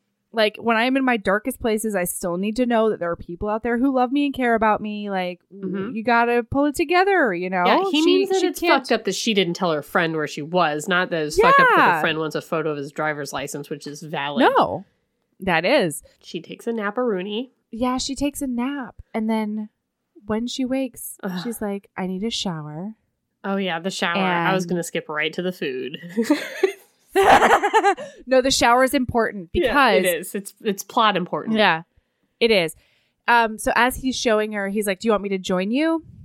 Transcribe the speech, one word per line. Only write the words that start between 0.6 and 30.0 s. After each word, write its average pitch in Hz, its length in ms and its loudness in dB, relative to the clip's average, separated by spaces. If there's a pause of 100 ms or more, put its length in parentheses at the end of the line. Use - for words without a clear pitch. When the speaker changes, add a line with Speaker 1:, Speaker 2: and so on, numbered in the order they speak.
Speaker 1:
I'm 262 200 2
in 269 80 0
my 247 120 2
darkest 208 440 -2
places, 220 340 0
I 180 100 0
still 175 320 -4
need 208 200 -2
to 247 80 2
know 226 240 2
that - 100 -2
there 170 120 -4
are 175 40 -4
people 175 340 -10
out 220 140 -4
there 240 140 0
who 262 160 2
love 247 180 2
me 285 140 0
and 277 80 -2
care 240 220 0
about 214 260 2
me. 208 280 -8
Like, 180 300 -4 (120)
w- 190 240 -8 (100)
Speaker 2:
Mm-hmm. 220 100 -10
Speaker 1:
you 220 80 -6
gotta 240 400 2
pull 277 220 0
it 294 100 0
together, 349 580 4
you 180 160 -4
know?" 180 160 0
Speaker 2:
Yeah, 262 260 4
he 302 100 2
Speaker 1:
She, 330 40 4
Speaker 2:
means 381 240 4
that 381 100 2
Speaker 1:
she 339 80 2
Speaker 2:
it's - 120 -4
Speaker 1:
can't 330 220 2
Speaker 2:
fucked 262 120 -2
up 220 120 0
that 185 100 -2
she - 180 -2
didn't 180 220 2
tell 180 180 -2
her 147 80 -2
friend 165 340 0
where 151 120 -2
she 151 140 -10
was. 151 460 0
Not 180 240 0
that 165 140 -2
it's 156 140 -2
fucked 539 200 8
up 508 160 6
that - 20 4
Speaker 1:
Yeah. 214 180 4
Speaker 2:
her 156 60 -2
friend 156 180 0
wants 156 160 -4
a 151 60 -6
photo 156 300 -4
of 147 60 -6
his 143 160 -8
driver's 151 400 -4
license, 143 360 -8
which 147 160 -10
is 147 160 -14
valid. 151 400 -4 (160)
Speaker 1:
No, 165 280 0 (560)
that 170 240 0
is. 180 360 2 (220)
Speaker 2:
She - 180 -10
takes - 240 -16
a 233 60 -4
naparoonie. 208 800 -4 (220)
Speaker 1:
Yeah, 247 260 -2
she 254 180 -6
takes 285 260 -4
a 285 60 -6
nap. 254 480 -6 (180)
And 220 160 -2
then 214 380 -2 (580)
when 220 220 -2
she 262 160 -6
wakes, 262 600 -6
Speaker 2:
Ugh. 185 200 -6
Speaker 1:
she's 233 180 -8
like, 202 360 -8
"I 185 100 -4
need 185 160 -6
a 233 60 -2
shower." 165 680 -8 (480)
Speaker 2:
Oh, 196 140 -2
yeah, 180 220 -2
the 185 120 -6
shower. 180 260 -2
I 180 360 2
was 185 100 0
Speaker 1:
And 170 80 -6
Speaker 2:
gonna 170 120 0
skip 165 240 -6
right 156 260 -2
to 185 80 -6
the 180 120 -2
food. 131 440 -8 (200)
<laughs> 233 220 2 (760)
Speaker 1:
<laughs> - 0 - (1120)
No, 254 140 4
the 262 100 2
shower 247 320 4
is 262 100 2
important 226 580 -2
because 180 160 0
Speaker 2:
Yeah, 247 240 4
it 185 140 4